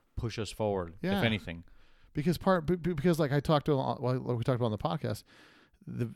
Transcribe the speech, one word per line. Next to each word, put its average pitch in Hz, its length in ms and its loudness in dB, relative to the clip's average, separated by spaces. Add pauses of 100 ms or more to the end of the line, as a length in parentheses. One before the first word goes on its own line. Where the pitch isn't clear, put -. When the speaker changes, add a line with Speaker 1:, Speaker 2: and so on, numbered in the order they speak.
(160)
Speaker 1:
push 117 240 -4
us 101 100 -6
forward, 95 520 -2
Speaker 2:
Yeah. 190 180 0
Speaker 1:
if - 40 4
anything." 90 380 -2 (520)
Speaker 2:
Because 151 220 2
part, 185 300 2
be-, 170 100 2
be-, 175 180 -2
because, 156 260 4
like, 147 100 2
I 143 80 2
talked 147 280 2
to, 147 100 4
like, 127 440 0
we 123 220 -2
talked 127 140 2
about 117 100 0
on 113 60 0
the 107 60 -2
podcast, 139 440 -2 (640)
the, 117 300 -4